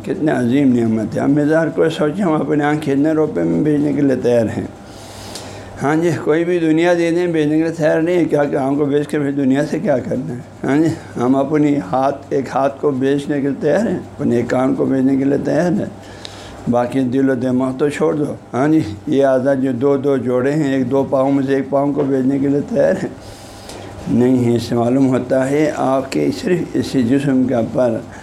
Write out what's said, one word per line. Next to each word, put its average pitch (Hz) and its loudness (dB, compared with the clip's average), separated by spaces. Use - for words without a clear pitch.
کتنے 147 0
عظیم 127 4
نعمت 110 0
ہے۔ 113 -2
ہم 135 0
میں 147 2
سے 156 4
ہر 160 2
کوئی 151 0
سوچے 151 -2
ہم 170 2
اپنی 151 0
آنکھ 151 0
کتنے 139 2
روپے 156 0
میں 165 0
بیچنے 147 2
کے 139 0
لیے 135 2
تیار 120 2
ہیں؟ - -4
ہاں 147 0
جی، 170 2
کوئی 160 2
بھی 175 0
دنیا 165 2
دے 170 0
دیں، 175 0
بیچنے 156 0
کے 160 2
لیے 160 -2
تیار 160 0
نہیں 175 2
ہے۔ 170 2
کیا 147 2
کہ 147 -2
آنکھ 139 0
کو 147 2
بیچ 147 0
کے 156 -2
پھر 143 0
دنیا 139 2
سے 165 -4
کیا 147 0
کرنا 123 -6
ہے؟ 120 -10
ہاں 143 2
جی، 160 4
ہم 131 2
اپنی 147 2
ہاتھ، 135 0
ایک 139 -2
ہاتھ 139 0
کو 147 2
بیچنے 143 0
کے 139 0
لیے 135 -4
تیار 175 2
ہیں، 185 -2
اپنے 117 -2
ایک 120 0
کان 131 0
کو 139 0
بیچنے 135 2
کے 135 0
لیے 139 2
تیار 165 0
ہے، - -2
باقی 123 0
دل 135 2
و 135 2
دماغ 127 0
تو 147 2
چھوڑ 156 0
دو۔ 147 -2
ہاں 131 2
جی، 156 4
یہ 135 2
اعضا 131 4
جو 131 0
دو 139 2
دو 135 0
جوڑے 127 0
ہیں، 147 0
ایک 127 0
دو 139 2
پاؤں 135 2
میں 139 2
سے 135 0
ایک 135 -2
پاؤں 139 0
کو 143 0
بیچنے 135 2
کے 139 0
لیے 143 2
تیار 185 2
ہے؟ - -4
نہیں 123 4
ہے۔ 120 2
اس 117 -2
سے 120 -4
معلوم 123 2
ہوتا 131 0
ہے 147 0
آپ 131 -2
کے 147 0
صرف 180 0
اسی 131 0
جسم 131 2
کے 127 0
اوپر 120 0